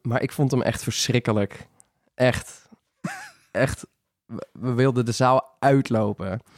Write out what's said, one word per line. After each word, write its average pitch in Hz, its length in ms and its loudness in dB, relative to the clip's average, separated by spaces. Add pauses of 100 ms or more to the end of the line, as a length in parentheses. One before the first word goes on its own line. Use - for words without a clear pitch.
maar 117 200 -2
ik 135 100 -4
vond 139 200 0
hem 127 100 2
echt - 220 -2
verschrikkelijk. 113 840 -2 (480)
Echt. - 520 -2 (840)
Echt. - 360 -2 (380)
We, - 260 -12
we 123 220 -4
wilden 123 320 2
de 117 60 -2
zaal 131 480 2
uitlopen. 110 800 0 (180)